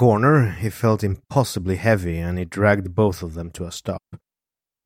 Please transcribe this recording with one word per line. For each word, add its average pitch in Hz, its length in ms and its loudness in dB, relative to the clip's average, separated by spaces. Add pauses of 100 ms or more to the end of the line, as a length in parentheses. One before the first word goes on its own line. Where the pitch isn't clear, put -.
corner, 123 460 4
he 85 180 -6
felt 107 360 0
impossibly 95 720 -2
heavy, 90 420 0
and 85 180 -4
he 90 80 -4
dragged 95 520 0
both 104 260 0
of 82 120 -10
them 82 180 -12
to - 120 -10
a 85 60 -12
stop. - 320 -10 (840)